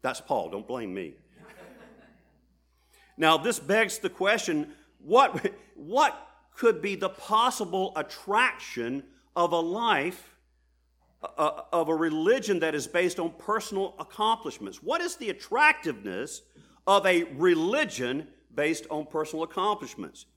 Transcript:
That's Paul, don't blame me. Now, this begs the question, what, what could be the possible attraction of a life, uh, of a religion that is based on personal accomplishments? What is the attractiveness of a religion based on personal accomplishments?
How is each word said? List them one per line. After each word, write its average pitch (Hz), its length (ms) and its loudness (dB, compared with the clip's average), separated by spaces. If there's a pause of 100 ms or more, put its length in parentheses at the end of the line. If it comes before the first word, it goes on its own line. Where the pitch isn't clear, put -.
That's 131 180 -4
Paul, 95 300 -2
don't 101 160 -8
blame 113 280 -6
me. 87 200 -8 (2000)
Now, 160 200 6
this 202 220 0
begs 202 400 0
the 190 100 -4
question, 185 640 0 (260)
what, 226 540 4 (220)
what 226 520 0 (300)
could 226 240 4
be 202 140 -2
the 190 160 2
possible 202 880 0
attraction 147 1080 -2 (320)
of 175 160 4
a 170 80 2
life, 180 760 -2 (880)
uh, - 480 -2
of 160 200 0
a 165 40 2
religion 165 680 2
that 156 140 0
is 143 120 -4
based 180 340 0
on 170 120 -2
personal 196 680 -4
accomplishments? 208 840 -4
What 320 200 -2
is 339 140 -6
the 233 120 -8
attractiveness 151 1120 -2 (440)
of 190 180 6
a 175 200 4 (100)
religion 165 920 0 (280)
based 151 340 -2
on 151 160 -6
personal 156 380 -6
accomplishments? 185 840 -4 (120)